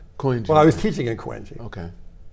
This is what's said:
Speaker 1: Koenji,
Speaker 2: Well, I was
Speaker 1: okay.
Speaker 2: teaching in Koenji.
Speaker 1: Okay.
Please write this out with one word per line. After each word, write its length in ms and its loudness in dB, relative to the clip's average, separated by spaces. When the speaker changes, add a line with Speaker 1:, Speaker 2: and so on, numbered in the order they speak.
Speaker 1:
Koenji, 300 -2
Speaker 2:
Well, 100 4
I 80 8
was 120 8
Speaker 1:
okay. 120 0
Speaker 2:
teaching 180 -2
in 100 -2
Koenji. 420 -12
Speaker 1:
Okay. 320 -10